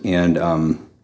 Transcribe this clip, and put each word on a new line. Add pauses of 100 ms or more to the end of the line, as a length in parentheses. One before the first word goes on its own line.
And,
um, (180)